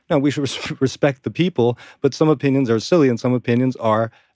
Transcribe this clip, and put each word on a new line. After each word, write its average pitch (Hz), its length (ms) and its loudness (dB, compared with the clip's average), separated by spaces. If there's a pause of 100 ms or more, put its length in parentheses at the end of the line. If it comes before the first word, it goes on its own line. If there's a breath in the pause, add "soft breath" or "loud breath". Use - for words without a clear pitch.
No, 165 100 0
we 139 120 0
should 143 120 -4
res-, - 300 -6
<laughs> - 80 -8
respect 135 420 -2
the 120 80 -6
people, 120 480 0 (220 loud breath)
but 135 140 0
some 156 140 0
opinions 135 420 2
are 113 100 2
silly 151 280 2
and 117 120 0
some 127 140 0
opinions 123 420 0
are 113 340 0 (260 soft breath)